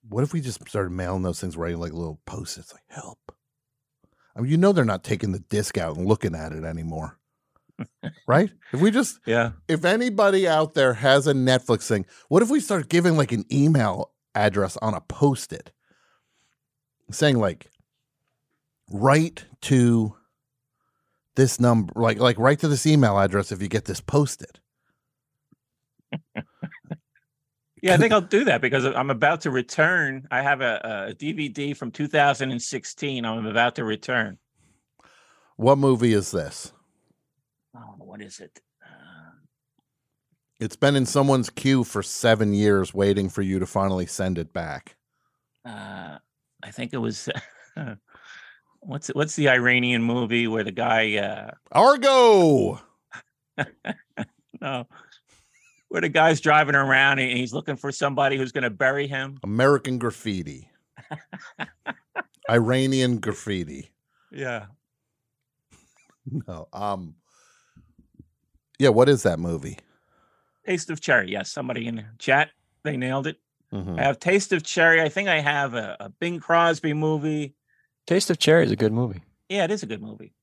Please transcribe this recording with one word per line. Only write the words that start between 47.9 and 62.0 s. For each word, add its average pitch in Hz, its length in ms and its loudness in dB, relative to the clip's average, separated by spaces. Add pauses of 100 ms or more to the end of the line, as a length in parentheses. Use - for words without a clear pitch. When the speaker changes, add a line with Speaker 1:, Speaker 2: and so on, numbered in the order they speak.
Speaker 2:
what's, 147 300 -12
what's 156 260 -4
the 147 140 2
Iranian 123 520 2
movie 117 460 0
where 110 160 -2
the 101 80 -6
guy, 110 460 0
uh, 104 340 -6 (200)
Speaker 1:
Argo! 214 1120 6 (760)
Speaker 2:
<laughs> - 40 -4 (960)
No. 131 280 -8 (1040)
Where 170 120 -4
the 165 80 -2
guy's 160 320 2
driving 151 340 4
around 139 440 4
and 127 180 -2
he's 123 160 -6
looking 143 240 -6
for 143 160 -8
somebody 139 440 0
who's 131 140 -6
gonna 127 200 -4
bury 135 360 -2
him. 135 360 -8
Speaker 1:
American 127 560 2
Graffiti. 107 680 -8 (400)
Speaker 2:
<laughs> - 400 -18 (1000)